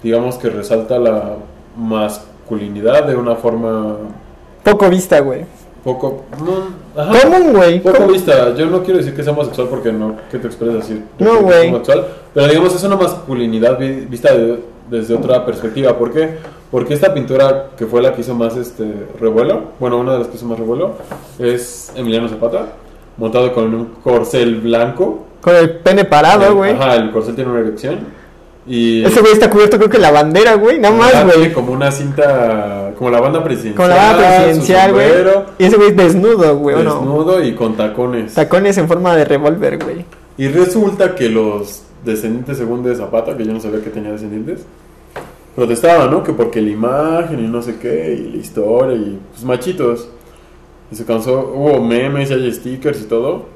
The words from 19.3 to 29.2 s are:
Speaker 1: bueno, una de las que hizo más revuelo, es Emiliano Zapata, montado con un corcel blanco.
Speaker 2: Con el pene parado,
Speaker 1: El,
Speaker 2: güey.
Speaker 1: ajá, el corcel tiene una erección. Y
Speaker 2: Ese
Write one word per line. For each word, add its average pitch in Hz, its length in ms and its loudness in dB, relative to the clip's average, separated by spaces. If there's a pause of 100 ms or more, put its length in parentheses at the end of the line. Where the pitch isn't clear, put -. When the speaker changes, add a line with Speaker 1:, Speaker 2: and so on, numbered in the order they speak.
Speaker 1:
bueno, 120 180 -2
una 127 140 -2
de 127 80 0
las 120 80 -6
que - 80 -16
hizo 117 100 -14
más 113 120 -6
revuelo, 123 340 -4 (460)
es 120 580 -6
Emiliano 117 320 -4
Zapata, 113 400 -4 (480)
montado 123 360 -2
con 110 220 -2
un 113 120 -6 (180)
corcel 120 560 0
blanco. 117 680 -2 (140)
Speaker 2:
Con 175 160 4
el 165 220 6
pene 190 260 2
parado, 170 440 4
Speaker 1:
El, 208 60 4
Speaker 2:
güey. 196 180 2
Speaker 1:
ajá, 131 240 2
el 110 140 0
corcel 110 240 -4
tiene 127 160 -6
una 120 100 -2
erección. 127 580 -8 (460)
Y 117 380 0
Speaker 2:
Ese 226 160 4